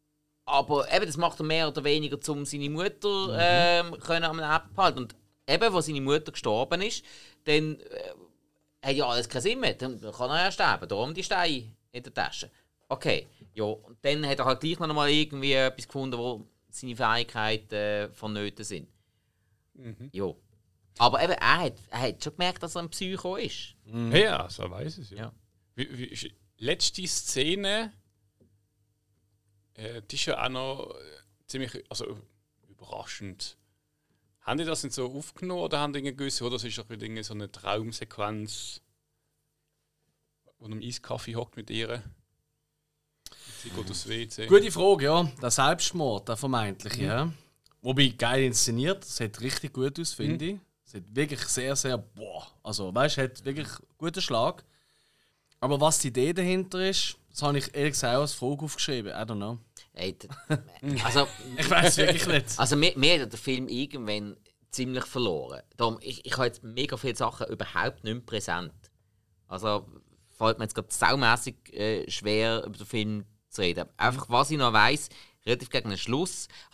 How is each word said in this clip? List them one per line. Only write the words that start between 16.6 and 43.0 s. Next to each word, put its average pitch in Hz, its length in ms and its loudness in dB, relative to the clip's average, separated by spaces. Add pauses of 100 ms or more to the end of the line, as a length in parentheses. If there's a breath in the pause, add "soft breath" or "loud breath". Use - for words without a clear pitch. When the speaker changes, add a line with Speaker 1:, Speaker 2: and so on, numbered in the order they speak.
Speaker 1:
seine 123 260 -10
Fähigkeiten, 110 800 0
äh, 104 340 0
vonnöten 104 560 -6
sind. 92 220 -10 (840)
Speaker 3:
Mhm. 123 380 -16
Speaker 1:
Ja. 185 220 -4 (640)
Aber 120 260 6
eben, 180 100 2
er 135 260 6
hat, 147 140 -2 (160)
er 117 120 -6
hat 127 220 -4
schon 151 120 -6
gemerkt, 180 280 -2
dass 165 120 -10
er 175 60 -4
ein 165 80 -10
Psycho 185 480 -6
ist. - 380 -8 (100)
Speaker 2:
Mhm. 117 300 -2
Speaker 3:
Ja, 185 340 4
so 98 200 -8
weiss 143 280 -10
es, 123 140 -16
ja. 101 60 -16
Speaker 1:
Ja. 113 160 -12 (420)
Speaker 3:
Wie, 131 220 -8
wie 123 80 -10
ist, - 220 -10 (300)
letzte 175 500 0
Szene, 196 840 0 (1800)
äh, 113 360 -12
die 143 60 -12
ist 143 100 -2
ja 135 180 -2
auch 123 60 -2
noch, 131 460 -8
äh, 73 520 -20
ziemlich, 131 420 -8
also, 107 280 -8 (500)
überraschend. - 880 -12 (840)
Haben 120 160 -2
die 165 80 -4
das 160 180 -2
nicht 135 120 -8
so 131 160 -2
aufgenommen 175 500 -8
oder 147 180 0
haben 143 140 -2
die 143 60 -6
irgendwie 135 180 -6
gewusst, 139 240 -4
oh, 123 80 -2
das 120 140 -4
ist 113 140 -8
doch 110 120 -12
wieder 110 140 -10
irgendwie 110 200 -8
so 110 100 -12
eine 101 180 -8
Traumsequenz, 107 1300 -6 (1800)
wo 117 60 -20
er 107 80 -12
im 110 80 -10
Eiskaffee 120 540 -8
hockt 117 200 -6
mit 107 140 -12
ihr? 113 340 -4 (1600 loud breath)